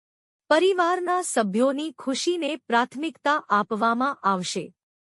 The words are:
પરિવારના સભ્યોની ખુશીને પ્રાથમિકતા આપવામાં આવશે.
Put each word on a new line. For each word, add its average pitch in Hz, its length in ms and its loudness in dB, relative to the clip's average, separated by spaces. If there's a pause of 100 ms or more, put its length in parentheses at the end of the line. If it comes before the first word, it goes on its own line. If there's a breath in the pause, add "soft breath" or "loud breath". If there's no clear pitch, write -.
(500)
પરિવારના 359 720 2
સભ્યોની 262 720 0
ખુશીને 311 640 -2
પ્રાથમિકતા 285 920 -2
આપવામાં 226 680 0
આવશે. 185 580 -4 (360)